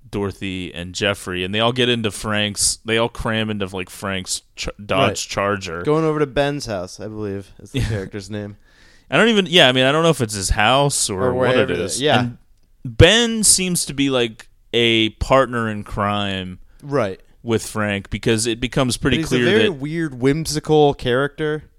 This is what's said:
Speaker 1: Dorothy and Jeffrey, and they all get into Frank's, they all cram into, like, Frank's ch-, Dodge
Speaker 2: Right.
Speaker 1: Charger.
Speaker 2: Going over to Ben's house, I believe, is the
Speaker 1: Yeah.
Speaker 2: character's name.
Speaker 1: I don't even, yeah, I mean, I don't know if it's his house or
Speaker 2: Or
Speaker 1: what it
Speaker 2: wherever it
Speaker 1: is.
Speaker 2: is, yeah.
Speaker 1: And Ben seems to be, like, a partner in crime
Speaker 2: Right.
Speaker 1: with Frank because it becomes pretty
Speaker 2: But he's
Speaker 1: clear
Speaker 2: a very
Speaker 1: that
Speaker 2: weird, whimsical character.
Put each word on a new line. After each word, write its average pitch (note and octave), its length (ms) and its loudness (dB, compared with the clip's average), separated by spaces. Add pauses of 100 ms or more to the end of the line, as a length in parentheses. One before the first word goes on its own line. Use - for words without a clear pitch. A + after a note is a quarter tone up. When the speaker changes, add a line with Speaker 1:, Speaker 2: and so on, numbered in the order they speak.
(100)
Speaker 1:
Dorothy F#2 640 -6
and F2+ 220 -10
Jeffrey, F#2+ 480 -2
and F#2 100 -6
they G#2+ 60 0
all A#2 140 2
get B2 160 2
into A2+ 220 0
Frank's, G#2 720 -4
they A2+ 120 0
all A#2 120 2
cram A2 400 -4
into, G2+ 160 -4 (100)
like, F#2 140 -6
Frank's F#2+ 540 -8 (120)
ch-, - 140 -8 (140)
Dodge G2 260 2
Speaker 2:
Right. G2 80 -6
Speaker 1:
Charger. G2 640 -2
Speaker 2:
Going D3+ 240 2
over D3+ 140 0
to D3+ 80 2
Ben's C#3+ 400 -2
house, F#2+ 320 -8
I G2+ 80 -10
believe, G#2 520 -8
is - 120 -20
the C3+ 80 -4
Speaker 1:
Yeah. A2+ 100 0
Speaker 2:
character's G2 400 -8
name. G#2 260 -10 (540)
Speaker 1:
I C3+ 80 0
don't G#3+ 120 4
even, G#3 180 4
yeah, D#3+ 200 6
I B2+ 40 4
mean, B2+ 140 4
I C3+ 60 4
don't D#3 120 2
know E3+ 60 6
if D3+ 120 2
it's G#2+ 140 -2
his F#2+ 160 -2
house C3 580 2
or F#2+ 140 -2
Speaker 2:
Or B2+ 100 0
Speaker 1:
what B2+ 160 2
it B2 60 2
Speaker 2:
wherever G#2 180 2
it E2+ 60 -2
Speaker 1:
is. F2+ 160 -4
Speaker 2:
is, A#2 60 -4
yeah. C3+ 200 4
Speaker 1:
And A#2+ 160 -4 (480)
Ben G#3+ 580 6
seems F#3 420 0
to D3+ 80 -10
be, C#3 180 0
like, A#2+ 360 -2 (260)
a A2+ 360 2
partner A#2+ 600 0
in G#2 140 -8
crime G2+ 760 -4 (240)
Speaker 2:
Right. C3 360 -4 (240)
Speaker 1:
with A2+ 220 0
Frank G#2 440 -4
because A2+ 380 0
it A#2 120 -2
becomes B2+ 380 -2
pretty C3+ 200 0
Speaker 2:
But E3 40 0
he's D#3 80 -4
Speaker 1:
clear B2 180 2
Speaker 2:
a - 40 4
very G#3+ 120 4
Speaker 1:
that G#3 100 2
Speaker 2:
weird, D3+ 460 -4
whimsical D3 760 2
character. C#3+ 720 -2 (140)